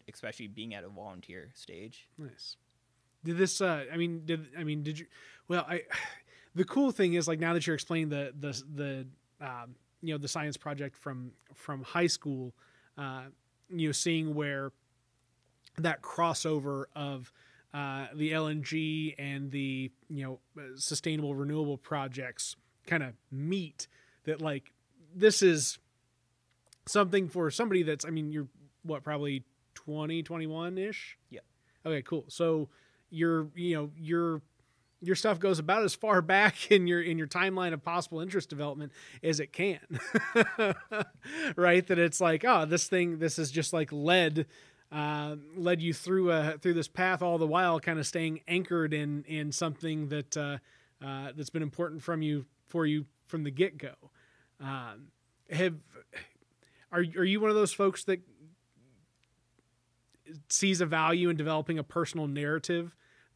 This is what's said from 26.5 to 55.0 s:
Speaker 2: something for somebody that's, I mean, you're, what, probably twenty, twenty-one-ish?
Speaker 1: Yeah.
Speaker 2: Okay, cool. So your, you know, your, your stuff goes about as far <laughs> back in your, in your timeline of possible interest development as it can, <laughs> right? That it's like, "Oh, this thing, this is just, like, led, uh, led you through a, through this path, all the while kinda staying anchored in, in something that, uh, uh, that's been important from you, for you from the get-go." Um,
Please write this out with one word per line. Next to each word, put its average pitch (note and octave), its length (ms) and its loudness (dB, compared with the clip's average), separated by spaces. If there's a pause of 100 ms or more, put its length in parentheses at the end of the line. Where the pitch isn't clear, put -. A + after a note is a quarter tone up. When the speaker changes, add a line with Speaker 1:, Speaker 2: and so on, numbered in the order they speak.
Speaker 2:
something G3 420 4
for D#3+ 220 0
somebody G3 320 2
that's, D3+ 220 -2
I E3 60 -8
mean, D#3 220 -4
you're, D3 160 -4 (340)
what, D3+ 220 -6
probably C#3+ 400 -4 (300)
twenty, D3+ 480 -4
twenty-one-ish? E3+ 960 -6 (100)
Speaker 1:
Yeah. - 120 -16 (440)
Speaker 2:
Okay, D#3 180 -2
cool. D3+ 260 -4
So D#3+ 420 0 (400)
your, D#3+ 440 2
you F3 200 -2
know, D3 220 -2
your, E3 440 0 (640)
your F3+ 140 2
stuff G#3 220 2
goes F#3 200 2
about F#3 240 2
as F#3+ 120 2
far G3+ 280 4
<laughs> - 0 -
back F#3+ 480 6
in F#3+ 160 10
your, F3 160 4
in E3 160 0
your D#3 80 -2
timeline F3+ 460 2
of D3+ 100 -4
possible E3+ 380 -2
interest F#3 300 -2
development D3 420 -6 (300)
as D#3 180 2
it C#3 120 -6
can, F3+ 280 0 (540)
<laughs> G#3+ 400 4 (800)
right? F3 300 6
That F3+ 120 2
it's E3+ 220 2
like, E3 260 4
"Oh, G3 180 6
this D#3+ 240 2
thing, F3 300 2
this D#3+ 200 0
is D3 120 -2
just, D3+ 220 -2
like, D#3+ 200 0
led, D#3+ 540 4 (460)
uh, D3+ 440 -4 (200)
led F3 260 2
you E3 100 2
through F3+ 380 2
a, D#3 280 2
through F3 160 2
this D#3+ 140 0
path, F#3 340 0
all E3+ 160 4
the D#3+ 80 2
while E3+ 340 4
kinda D#3+ 240 0
staying D#3+ 420 -2
anchored E3+ 480 2
in, D3 300 -2
in D3+ 260 -4
something D#3 580 -2
that, D3 280 -4
uh, C#3+ 220 -4 (460)
uh, C3+ 300 -8
that's D3 160 -10
been D#3+ 120 -2
important D#3 400 -4
from D#3+ 200 -2
you, D3 240 0 (220)
for E3 180 2
you D3+ 200 2 (200)
from D#3+ 160 -4
the D3 80 -4
get-go." C#3+ 440 -2 (680)
Um, C3 460 -10 (420)